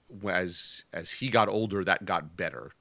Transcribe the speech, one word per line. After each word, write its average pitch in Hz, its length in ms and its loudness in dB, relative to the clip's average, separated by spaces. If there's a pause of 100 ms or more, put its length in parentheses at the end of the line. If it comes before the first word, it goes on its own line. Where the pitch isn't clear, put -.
(140)
w-, 98 200 -2
as, 90 580 -2
as 85 200 -8
he 131 160 -4
got 113 200 6
older, 101 360 0
that 95 200 2
got 82 320 -2
better 69 440 -6